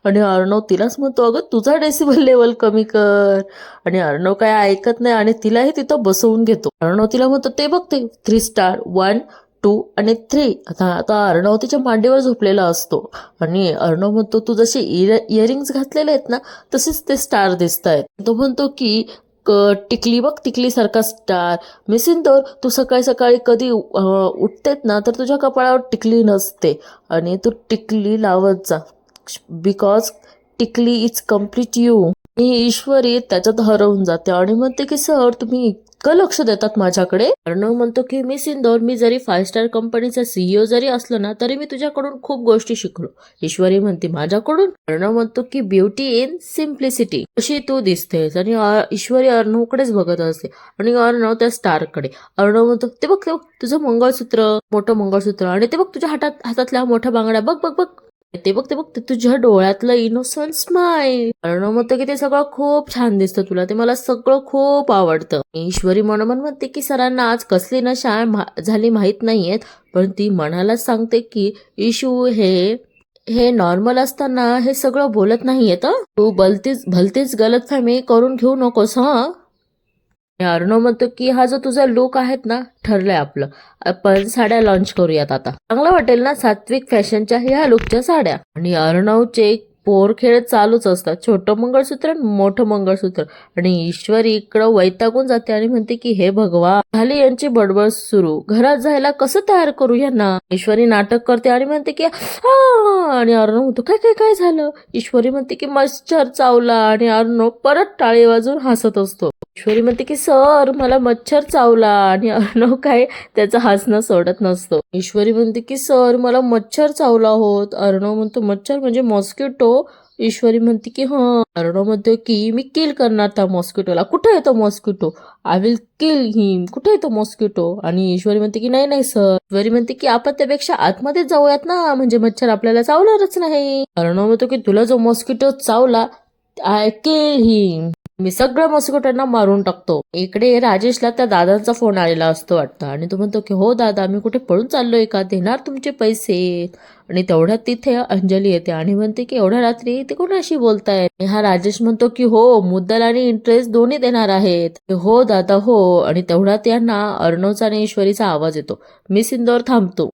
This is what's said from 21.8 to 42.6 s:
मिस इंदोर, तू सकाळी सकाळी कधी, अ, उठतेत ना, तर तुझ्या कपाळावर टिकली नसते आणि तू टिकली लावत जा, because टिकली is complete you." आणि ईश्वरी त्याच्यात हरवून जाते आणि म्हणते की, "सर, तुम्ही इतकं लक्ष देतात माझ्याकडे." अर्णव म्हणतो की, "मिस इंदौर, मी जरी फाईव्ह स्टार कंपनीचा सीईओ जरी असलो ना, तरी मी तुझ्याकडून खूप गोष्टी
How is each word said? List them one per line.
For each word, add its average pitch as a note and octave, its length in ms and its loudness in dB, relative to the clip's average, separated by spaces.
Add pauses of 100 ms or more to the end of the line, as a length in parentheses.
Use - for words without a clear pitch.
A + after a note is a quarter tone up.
मिस A#3 200 0
इंदोर, D4+ 320 4 (240)
तू B3+ 40 0
सकाळी B3+ 340 0
सकाळी B3 340 2 (100)
कधी, A#3+ 240 2
अ, F#3+ 640 0
उठतेत C#4 500 -2
ना, G#3 160 0
तर A3 180 0
तुझ्या C4 180 -2
कपाळावर C4 440 0 (120)
टिकली A3+ 300 2
नसते G3 580 0 (300)
आणि E3+ 340 -2
तू A#3 60 2 (200)
टिकली G#3+ 520 -2
लावत F#3+ 320 2 (120)
जा, D#3+ 100 -2 (880)
because G3+ 380 0 (540)
टिकली A#3+ 480 -2
is - 300 -2
complete A#3 540 -2
you." F#3+ 220 4 (260)
आणि B3 180 2
ईश्वरी A#3+ 600 0
त्याच्यात A3 420 -2
हरवून G#3 440 2
जाते E3+ 260 -2
आणि F#3 220 2
म्हणते B3+ 320 -2
की, D4 120 -4
"सर, C#4+ 340 2 (100)
तुम्ही B3 260 -2
इतकं - 480 -2
लक्ष F#4 260 2
देतात A3 360 0
माझ्याकडे." F#3 480 0 (220)
अर्णव G3 260 -2
म्हणतो A#3+ 300 -2
की, C4 200 -4
"मिस C4+ 260 -6
इंदौर, A#3+ 320 0
मी A#3 160 -2
जरी A#3 220 2
फाईव्ह F#3+ 260 -2
स्टार A3+ 220 -4
कंपनीचा A#3 580 -4
सीईओ G3 400 0
जरी A#3 220 0
असलो A#3+ 320 -4
ना, G3+ 220 -4
तरी B3 160 -2
मी D4 80 -8
तुझ्याकडून C#4+ 480 -6 (100)
खूप B3+ 220 -8
गोष्टी A3+ 320 2